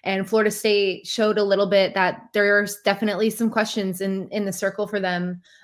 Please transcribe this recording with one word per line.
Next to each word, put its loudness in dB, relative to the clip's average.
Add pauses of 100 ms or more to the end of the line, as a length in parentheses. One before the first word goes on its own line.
And -2
Florida 2
State 0
showed 0
a 2
little 2
bit 2
that 0
there's 2
definitely 0
some 0
questions -2
in, -4
in -4
the -4
circle -4
for -4
them, -4 (220)